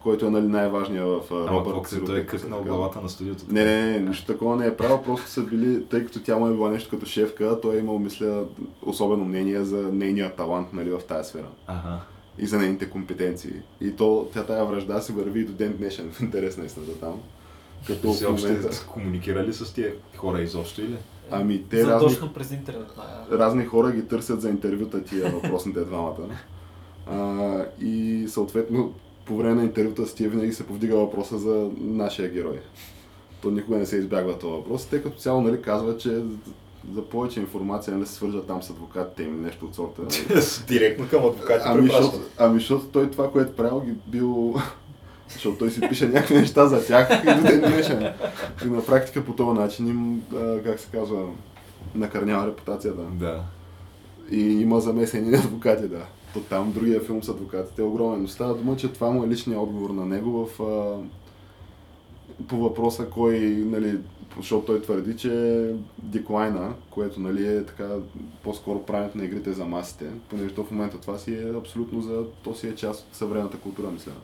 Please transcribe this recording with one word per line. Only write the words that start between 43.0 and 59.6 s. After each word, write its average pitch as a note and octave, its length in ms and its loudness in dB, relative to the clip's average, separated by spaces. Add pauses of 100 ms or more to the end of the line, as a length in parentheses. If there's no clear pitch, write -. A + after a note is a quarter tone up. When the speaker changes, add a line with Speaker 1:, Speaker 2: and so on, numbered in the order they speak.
Speaker 1:
това, C#3 220 0
което C3 240 4
правил, B2 240 2
ги A#2+ 120 -4 (140)
бил, A#2+ 480 0 (380)
<laughs> - 360 -20
защото - 300 -4
той A2+ 120 2
си A#2 180 -4
пише B2+ 200 2
някакви C#3+ 260 6
неща C#3+ 320 8
за C3 200 4
тях B2 220 8 (160)
и D3 120 8
до D#3 60 6
ден G#3+ 180 10
днешен. C3+ 520 4 (520)
И B2 40 0
на A#2 180 0
практика C3 380 4
по B2 80 -6
този A#2+ 280 2
начин G#2 280 0
им, A#2+ 340 0 (140)
а, A2+ 260 -2
как A2 180 -2
се - 120 -16
казва, G#2+ 340 -2 (680)
накърнява G#2 520 0
репутацията. G2+ 560 -4 (100)
Speaker 2:
Да. E2+ 280 -4 (880)
Speaker 1:
И G#2+ 100 2
има A2 400 6
замесени A2+ 540 2
<laughs> - 20 8
адвокати, A2 520 2
да. E2+ 140 -8 (320)
То G#2+ 60 -4
там G2+ 320 -2
другия A2 280 2
филм A2 220 -4
с - 60 -8
адвокатите F#2+ 540 -6
е - 20 2
огромен. A2 380 0
Но G2 60 -2
става B2 260 -2
дума, B2 220 0
че C3 160 -4
това A#2 180 0
му B2 140 2
е A2+ 40 0
личният A#2 340 0